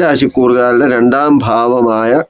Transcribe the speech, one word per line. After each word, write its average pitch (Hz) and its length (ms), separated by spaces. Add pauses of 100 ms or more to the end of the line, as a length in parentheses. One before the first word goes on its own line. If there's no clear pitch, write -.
രാശിക്കൂറുകാരുടെ 127 920
രണ്ടാം 131 400 (140)
ഭാവമായ 117 680 (160)